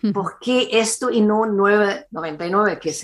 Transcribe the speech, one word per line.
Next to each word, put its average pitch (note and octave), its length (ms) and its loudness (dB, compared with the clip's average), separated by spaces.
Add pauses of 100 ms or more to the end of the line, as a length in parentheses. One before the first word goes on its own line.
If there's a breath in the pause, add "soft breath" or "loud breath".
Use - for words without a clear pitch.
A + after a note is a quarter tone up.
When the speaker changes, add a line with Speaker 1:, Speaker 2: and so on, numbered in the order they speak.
Speaker 1:
Ujú. G#3 100 0
Speaker 2:
¿Por F3 260 -4
qué B3+ 340 0
esto A3+ 380 0
y A#3 120 2
no G#3+ 240 2
nueve G3+ 640 2
noventa E3 360 -8
y F3 40 -4
nueve, G3 280 0
que D#3 140 -6
Speaker 1:
Sí. - 120 -10